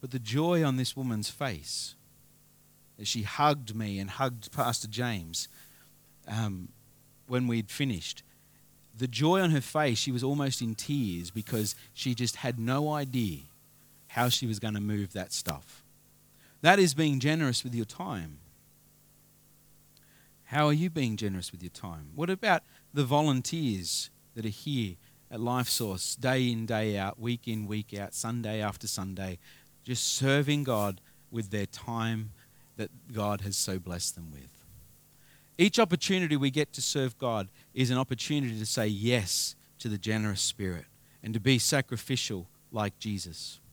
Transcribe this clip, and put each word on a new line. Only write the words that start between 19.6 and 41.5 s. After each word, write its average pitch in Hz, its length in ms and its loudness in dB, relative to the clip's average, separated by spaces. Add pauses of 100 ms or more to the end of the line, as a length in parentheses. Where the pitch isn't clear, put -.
How 151 220 2
are 147 60 6
you 165 180 2
being 127 260 0
generous 95 340 -4
with 85 120 -14
your 87 80 -10
time? 78 440 -12
What 165 160 -2
about 190 320 2 (320)
the 143 100 4
volunteers 135 1040 2 (240)
that 113 100 -8
are 107 60 -2
here 107 460 -4 (340)
at 110 100 -10
Life 123 280 0
Source, 98 460 -2
day 127 380 2
in, 113 140 -2
day 107 320 0
out, 98 200 -4
week 120 300 -4
in, 110 180 -4
week 107 280 -6
out, 98 200 -8
Sunday 113 460 -4
after 104 260 -4
Sunday, 95 520 -6 (440)
just 123 220 -4
serving 143 580 2
God 104 380 0 (320)
with 110 180 -4
their 101 160 -2
time 113 640 -4 (520)
that - 300 -12
God 104 300 -2
has 101 140 -4
so 95 220 -2
blessed 87 380 -6
them 82 160 -12
with. 67 180 -16 (1040)
Each 190 220 6
opportunity 180 580 4
we 135 140 4
get 147 220 0
to 135 100 -6
serve 131 340 0
God 113 300 -2 (260)
is 123 180 2
an 127 80 2
opportunity 131 600 -2
to 107 80 -4
say 107 220 0
yes 107 680 0 (240)
to 120 100 -6
the 104 100 -2
generous 107 420 0
spirit 90 460 -2 (360)
and 110 100 -6
to 113 60 0
be 120 220 6